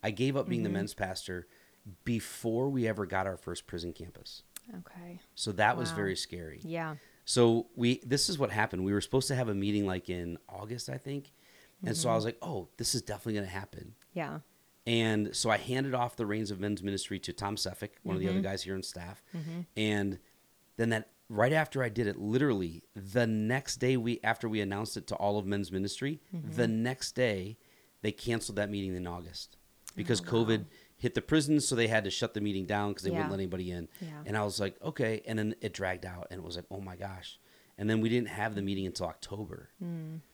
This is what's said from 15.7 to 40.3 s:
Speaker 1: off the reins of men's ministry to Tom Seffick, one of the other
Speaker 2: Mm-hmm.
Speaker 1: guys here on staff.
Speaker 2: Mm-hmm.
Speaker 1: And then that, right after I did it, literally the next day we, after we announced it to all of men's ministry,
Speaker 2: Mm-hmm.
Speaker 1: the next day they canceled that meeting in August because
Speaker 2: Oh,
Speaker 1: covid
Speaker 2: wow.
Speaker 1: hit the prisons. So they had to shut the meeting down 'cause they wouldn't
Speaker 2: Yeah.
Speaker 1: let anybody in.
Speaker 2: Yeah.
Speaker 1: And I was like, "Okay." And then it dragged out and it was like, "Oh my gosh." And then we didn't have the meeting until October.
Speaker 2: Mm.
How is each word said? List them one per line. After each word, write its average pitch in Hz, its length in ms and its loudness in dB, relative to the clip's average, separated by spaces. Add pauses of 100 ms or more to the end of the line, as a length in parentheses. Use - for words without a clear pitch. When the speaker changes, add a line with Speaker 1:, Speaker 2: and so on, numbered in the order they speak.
Speaker 1:
off 120 220 0
the 117 100 0
reins 104 240 0
of 95 100 -6
men's 101 220 0
ministry 98 380 -2
to 90 120 -8
Tom 101 240 -2
Seffick, 101 340 -6 (120)
one 90 140 -2
of 95 40 0
the 92 80 2
other 92 100 2
Speaker 2:
Mm-hmm. 98 80 2
Speaker 1:
guys 95 160 -2
here 92 120 -4
on 95 80 -4
staff. 87 400 -10 (140)
Speaker 2:
Mm-hmm. 165 240 -6 (160)
Speaker 1:
And 104 420 2 (600)
then 117 120 4
that, 110 200 0 (180)
right 113 240 4
after 151 300 2
I 120 80 2
did 107 160 0
it, 101 120 0
literally 104 680 2 (100)
the 101 320 2
next 110 500 2
day 131 220 4
we, 117 260 0
after 113 240 2
we 107 140 2
announced 101 340 -2
it 107 120 -8
to 104 80 -2
all 104 220 4
of 95 80 0
men's 98 260 0
ministry, 101 480 -2 (140)
Speaker 2:
Mm-hmm. 143 180 -6
Speaker 1:
the 117 160 4
next 117 440 0
day 107 460 0 (440)
they 104 100 0
canceled 113 440 -2
that 104 140 0
meeting 98 240 -2
in 90 120 -4
August 87 500 -10 (380)
because 170 260 2
Speaker 2:
Oh, - 40 -12
Speaker 1:
covid 113 360 4
Speaker 2:
wow. - 40 -6 (320)
Speaker 1:
hit - 180 -2
the - 80 2
prisons. 151 460 4
So 131 60 2
they 117 140 4
had 110 160 4
to 98 60 0
shut - 220 0
the 107 80 -2
meeting 98 240 0
down 104 300 0
'cause - 80 -10
they 95 80 0
wouldn't 87 160 0
Speaker 2:
Yeah. - 40 -2
Speaker 1:
let 98 100 0
anybody 90 300 -2
in. 87 180 -4 (120)
Speaker 2:
Yeah. 151 240 -10
Speaker 1:
And 104 140 -2
I 104 60 2
was 101 140 -2
like, 98 240 -2
"Okay." 110 440 0
And 113 120 -2
then 107 220 0
it 101 140 -4
dragged 92 320 -2
out 90 240 -8
and 92 100 -8
it 82 40 -10
was 85 120 -8
like, 87 140 -10
"Oh 95 100 -8
my 95 160 -10
gosh." 95 420 -10 (380)
And 104 140 0
then 110 100 6
we 113 80 4
didn't 117 200 4
have 107 260 -2
the 101 80 0
meeting 95 240 0
until 90 200 -2
October. - 600 -10 (140)
Speaker 2:
Mm. 160 380 -8 (140)